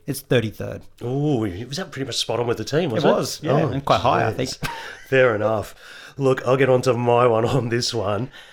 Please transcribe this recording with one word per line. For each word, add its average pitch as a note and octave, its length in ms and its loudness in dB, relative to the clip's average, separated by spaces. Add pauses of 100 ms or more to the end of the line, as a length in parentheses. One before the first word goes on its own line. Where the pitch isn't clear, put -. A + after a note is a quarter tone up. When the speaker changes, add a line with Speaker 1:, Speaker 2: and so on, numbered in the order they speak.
Speaker 1:
It's C#3 140 -8
thirty-third. G#2 600 -4 (200)
Speaker 2:
Ooh, C#3 360 -2 (280)
was C#3 100 -10
that F3+ 140 -8
pretty C3+ 160 -8
much A2+ 120 -6
spot A2+ 200 -4
on A#2+ 80 0
with A2+ 120 0
the G#2+ 60 -6
team, E3+ 260 0
wasn't F3+ 200 2
Speaker 1:
It G3+ 40 4
Speaker 2:
it? G#3+ 40 2
Speaker 1:
was, - 240 -6
yeah, D3+ 80 -4 (140)
Speaker 2:
Oh, A#2 60 0
Speaker 1:
and C3+ 140 -4
quite B2 180 2
high, C#3+ 220 2
I A2 80 0
think. B2+ 180 -4
Speaker 2:
yes. - 80 -12 (500)
Fair B2+ 260 4
enough. G#2 400 -2 (420)
Look, C3 300 0
I'll B2 100 4
get B2+ 120 4
on B2+ 140 4
to B2+ 120 2
my A#2+ 320 4
one A2+ 180 4
on A#2 260 0
this A#2 220 -2
one. G#2 380 -2 (220)